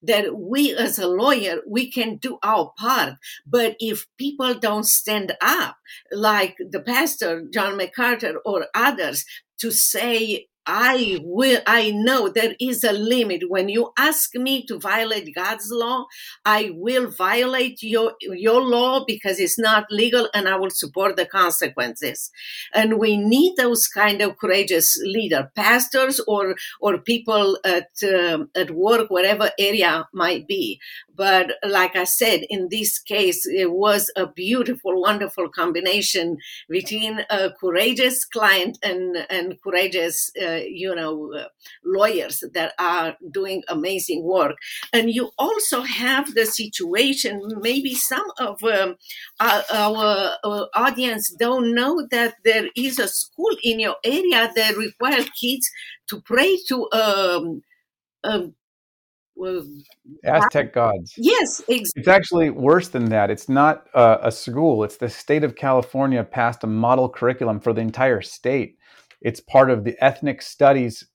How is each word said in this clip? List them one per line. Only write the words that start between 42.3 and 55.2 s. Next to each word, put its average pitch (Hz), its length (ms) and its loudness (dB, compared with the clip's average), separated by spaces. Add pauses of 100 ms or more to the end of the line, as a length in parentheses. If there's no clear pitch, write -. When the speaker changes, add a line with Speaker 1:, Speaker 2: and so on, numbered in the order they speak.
Speaker 1:
that 165 240 -2
are 170 380 -2 (140)
doing 190 380 -4
amazing 170 560 -4
work. 170 320 2 (360)
And 233 180 2
you 226 280 -2
also 302 440 -2
have 262 520 -2
the 220 120 2
situation, 214 960 -2 (200)
maybe 254 340 -2
some 330 340 -4 (100)
of, 202 240 -6
um, 196 340 0 (440)
our, 208 220 4 (100)
our, 208 720 2
uh, 208 200 -2 (100)
audience 233 640 0
don't 233 360 2
know 269 360 0
that 233 240 0 (100)
there 220 320 4
is 254 220 -2
a 202 100 0
school - 540 -2
in 226 180 0
your 196 240 -2
area 254 500 2
that 220 220 2
requires 240 540 -2